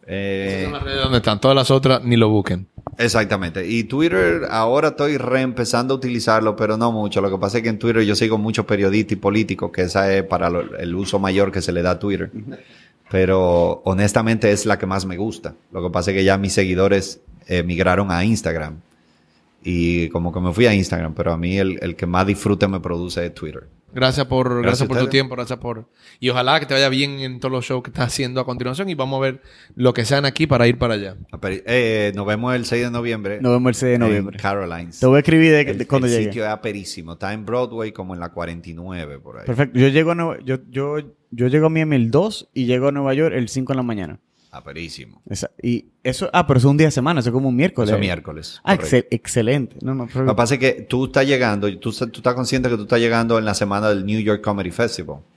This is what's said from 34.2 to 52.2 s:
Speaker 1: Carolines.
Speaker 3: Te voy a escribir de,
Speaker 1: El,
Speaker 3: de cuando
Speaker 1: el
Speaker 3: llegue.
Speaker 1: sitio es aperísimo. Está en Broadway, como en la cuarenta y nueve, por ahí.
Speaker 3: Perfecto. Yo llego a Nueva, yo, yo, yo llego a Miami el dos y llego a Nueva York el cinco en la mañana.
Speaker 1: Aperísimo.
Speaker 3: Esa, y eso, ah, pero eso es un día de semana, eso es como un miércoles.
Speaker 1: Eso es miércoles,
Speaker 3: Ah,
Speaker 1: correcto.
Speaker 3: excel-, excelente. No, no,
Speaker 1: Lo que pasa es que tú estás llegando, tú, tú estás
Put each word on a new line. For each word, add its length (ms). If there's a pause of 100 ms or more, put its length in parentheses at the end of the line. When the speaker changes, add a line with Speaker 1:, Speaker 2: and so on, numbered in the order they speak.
Speaker 1:
Carolines. 600
Speaker 3:
Te 60
voy 100
a 40
escribir 340
de, 80
Speaker 1:
El, 160
Speaker 3:
de 100
cuando 200
Speaker 1:
el 60
Speaker 3:
llegue. 120
Speaker 1:
sitio 180
es 60
aperísimo. 640
Está 200
en 120
Broadway, 480
como 200
en 60
la 100
cuarenta 400
y 40
nueve, 460
por 200
ahí. 60
Speaker 3:
Perfecto. 340
Yo 80
llego 240
a 40
Nueva, 280
yo, 140 (120)
yo, 280 (340)
yo 160
llego 200
a 20
Miami 260
el 160
dos 420
y 120
llego 240
a 20
Nueva 220
York 220
el 120
cinco 240
en 60
la 60
mañana. 360 (300)
Speaker 1:
Aperísimo. 800
Speaker 3:
Esa, 220 (100)
y 260 (160)
eso, 300
ah, 140
pero 100
eso 120
es 20
un 60
día 100
de 40
semana, 280
eso 100
es 40
como 160
un 60
miércoles. 340
Speaker 1:
Eso 80
es 40
miércoles, 600
Speaker 3:
Ah, 140
Speaker 1:
correcto. 180
Speaker 3:
excel-, 160
excelente. 680
No, 120
no, 220
Speaker 1:
Lo 100
que 100
pasa 200
es 40
que 120 (180)
tú 180
estás 200
llegando, 400 (100)
tú, 140
tú 140 (140)
estás 140